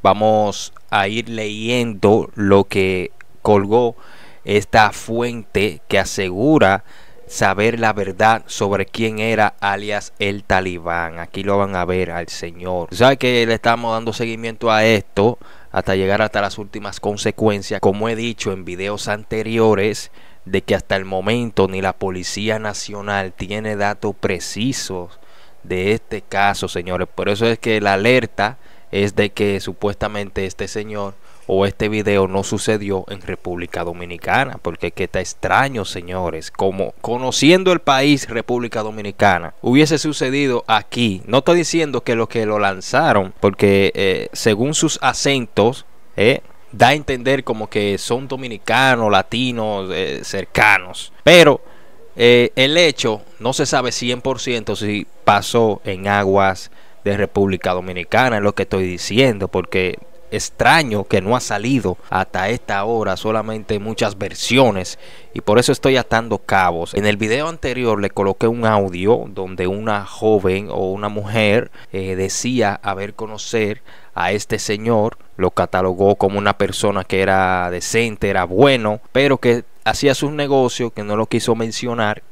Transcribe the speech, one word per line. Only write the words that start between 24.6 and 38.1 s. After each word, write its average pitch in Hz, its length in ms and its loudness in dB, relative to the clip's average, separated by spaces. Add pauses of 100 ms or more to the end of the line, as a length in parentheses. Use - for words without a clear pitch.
de 92 280 -2
este 110 300 -4
caso, 98 480 0
señores. 90 440 -4
Por 98 140 -4
eso 104 180 0
es 113 140 0
que 110 220 0
la 98 140 4
alerta 113 640 2 (320)
es 101 280 0
de 104 140 2
que 101 280 0
supuestamente 101 840 -4
este 95 240 -8
señor 104 460 -8 (340)
o 95 160 4
este 104 220 0
video 101 400 2
no 95 160 -2
sucedió 101 640 -2
en 98 140 -10
República 90 640 -6
Dominicana, 87 760 -2
porque 87 260 -6
es 85 60 -6
que 92 120 -2
está 92 160 -2
extraño, 104 640 0
señores, 87 680 -6
como 95 480 -2
conociendo 131 720 4
el 170 80 2
país, 139 480 2